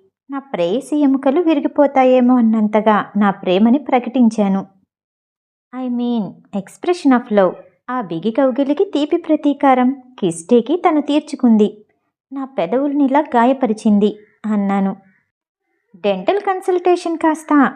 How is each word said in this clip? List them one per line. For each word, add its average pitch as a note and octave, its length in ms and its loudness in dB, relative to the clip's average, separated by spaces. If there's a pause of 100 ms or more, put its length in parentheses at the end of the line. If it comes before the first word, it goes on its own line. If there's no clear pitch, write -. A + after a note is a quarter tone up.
(300)
నా C#4 80 -10
ప్రేయసి A#3+ 580 -4
ఎముకలు C#4 440 0
విరిగిపోతాయేమో C4+ 960 2
అన్నంతగా A3 800 0
నా G3+ 140 2
ప్రేమని G3 460 2
ప్రకటించాను. A3+ 880 0 (1160)
I B3+ 40 -8
mean, A#3+ 340 -4 (380)
expression D4 560 0
of A#3+ 220 0
love. F#3 140 4 (380)
ఆ B3+ 120 -6
బిగి E3+ 300 -6
కౌగిలికి C#4 540 0
తీపి D4+ 320 -2
ప్రతీకారం C#4+ 720 0 (280)
కిస్టేకి A#3 680 0
తను D4+ 140 2
తీర్చుకుంది. B3+ 840 0 (480)
నా C4+ 120 -10
పెదవుల్నిలా C4 760 -2
గాయపరిచింది" A#3 1000 0 (280)
అన్నాను. G3 500 -2 (1000)
డెంటల్ G3 440 -2
కన్సల్టేషన్ F4+ 800 -2
కాస్త D4+ 580 0